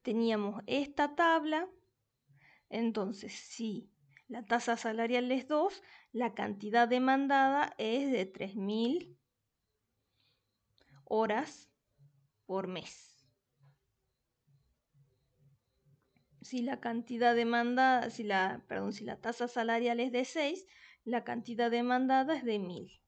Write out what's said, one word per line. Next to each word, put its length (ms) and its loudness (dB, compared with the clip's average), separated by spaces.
Teníamos 640 0
esta 500 -2
tabla. 540 2
Entonces, 640 -4
si 580 -8
la 160 -10
tasa 320 0
salarial 560 0
es 160 0
dos, 340 0
la 220 -2
cantidad 560 0
demandada 880 2
es 340 0
de 140 0
tres 320 -10
mil 600 -2
horas 680 0
por 220 -4
mes. 580 -12
Si 200 -6
la 180 -4
cantidad 560 2
demandada, 760 4
si 140 -8
la, 460 0
perdón, 240 -4
si 100 -10
la 160 -8
tasa 300 -4
salarial 500 0
es 140 -2
de 100 0
seis, 420 -4
la 220 -2
cantidad 440 -2
demandada 680 2
es 80 -8
de 140 0
mil. 480 -8